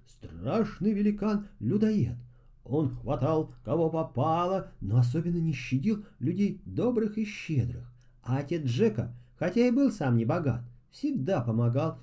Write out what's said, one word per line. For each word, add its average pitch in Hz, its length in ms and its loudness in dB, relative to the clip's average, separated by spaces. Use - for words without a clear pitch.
страшный 170 880 -2
великан-людоед. 208 1200 0
Он 135 320 0
хватал, 143 580 0
кого 160 260 0
попало, 165 880 0
но 98 180 0
особенно 170 400 2
не 160 140 0
щадил 180 520 -2
людей 180 460 0
добрых 214 540 0
и 220 60 0
щедрых. 123 680 -4
А 127 160 -2
отец 160 260 -4
Джека, 135 500 0
хотя 202 280 2
и 247 40 2
был 262 220 4
сам 127 240 2
не 113 80 4
богат, 143 380 0
всегда 190 520 -2
помогал 120 600 0